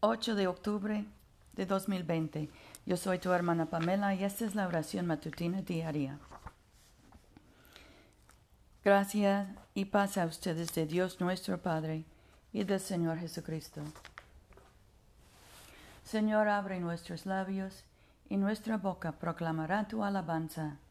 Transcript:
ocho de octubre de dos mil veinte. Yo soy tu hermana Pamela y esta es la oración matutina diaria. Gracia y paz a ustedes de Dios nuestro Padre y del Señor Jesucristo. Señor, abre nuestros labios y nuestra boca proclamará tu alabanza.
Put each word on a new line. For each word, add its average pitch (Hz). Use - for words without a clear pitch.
ocho 226
de 202
octubre 208
de 190
dos 196
mil 180
veinte. 156
Yo 180
soy 185
tu 180
hermana 170
Pamela 190
y 190
esta 202
es 196
la 202
oración 175
matutina 170
diaria. 156
Gracia 196
y 196
paz 196
a 185
ustedes 165
de 160
Dios 180
nuestro 180
Padre 160
y 208
del 196
Señor 170
Jesucristo. 160
Señor, 214
abre 190
nuestros 170
labios 190
y 196
nuestra 214
boca 180
proclamará 165
tu 220
alabanza. 160